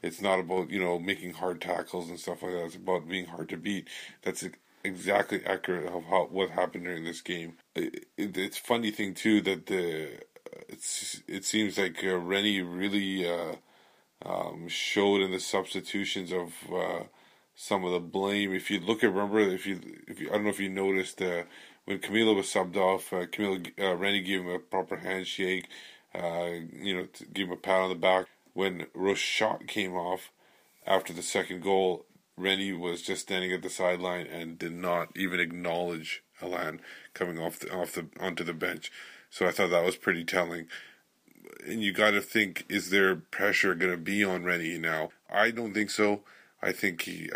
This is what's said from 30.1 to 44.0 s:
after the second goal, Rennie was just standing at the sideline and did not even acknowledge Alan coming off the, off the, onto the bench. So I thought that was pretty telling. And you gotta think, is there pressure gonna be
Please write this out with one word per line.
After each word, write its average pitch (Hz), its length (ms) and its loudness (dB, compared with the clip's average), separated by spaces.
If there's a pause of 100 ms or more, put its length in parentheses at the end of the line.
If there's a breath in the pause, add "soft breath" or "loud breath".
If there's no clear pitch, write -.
after 92 260 2
the 87 100 -6
second 90 400 -2
goal, 95 440 4 (300)
Rennie 95 360 0
was 87 300 -4
just 92 200 -4
standing 92 300 -2
at 85 100 -2
the 90 80 -6
sideline 90 560 0
and 82 320 -8
did 82 140 -6
not 87 440 0
even 92 240 0
acknowledge 85 840 -2 (200)
Alan 87 380 -4 (340 loud breath)
coming 87 240 -2
off 82 220 -4
the, - 120 -8
off 90 200 -2
the, 85 140 -6 (140)
onto 87 240 -2
the 85 80 -4
bench. 82 380 -4 (400 loud breath)
So - 160 2
I 87 40 4
thought 92 200 2
that 87 140 6
was 92 120 2
pretty 85 280 0
telling. 85 420 0 (1000 loud breath)
And 107 160 -2
you 101 100 2
gotta 104 280 6
think, 98 480 2
is 95 220 -2
there 95 240 8
pressure 95 600 2
gonna 90 220 2
be 98 280 2